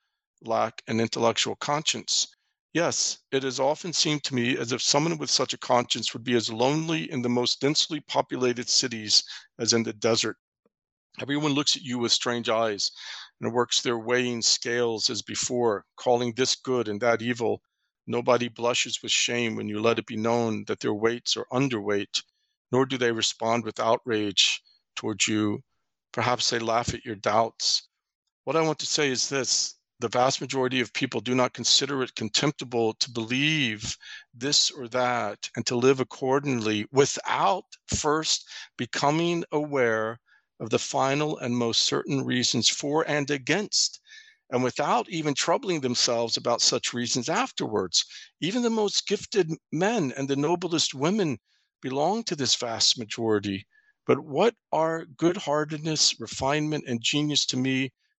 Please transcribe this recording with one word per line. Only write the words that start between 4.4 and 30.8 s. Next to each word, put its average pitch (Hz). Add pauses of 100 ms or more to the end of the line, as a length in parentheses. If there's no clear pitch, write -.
as 123
if 123
someone 160
with 143
such -
a -
conscience 120
would 120
be 123
as 117
lonely 156
in 139
the 120
most 120
densely 147
populated 127
cities 110 (340)
as 113
in 117
the 113
desert. 113 (840)
Everyone 143
looks 143
at -
you 123
with 117
strange 120
eyes 110 (480)
and 117
works 120
their 120
weighing 123
scales 120
as 110
before, 120 (120)
calling 120
this 127
good 123
and 104
that 117
evil. 117 (460)
Nobody 120
blushes 117
with 113
shame 120
when 107
you 104
let 113
it 113
be 117
known 113
that 107
their 107
weights 113
are -
underweight, 104 (480)
nor 131
do 131
they 123
respond 113
with 110
outrage 113 (320)
towards 110
you. 107 (500)
Perhaps 120
they 120
laugh 113
at 117
your 113
doubts." 110 (560)
What 139
I 160
want 156
to 147
say 147
is 123
this. - (240)
The 117
vast 127
majority 131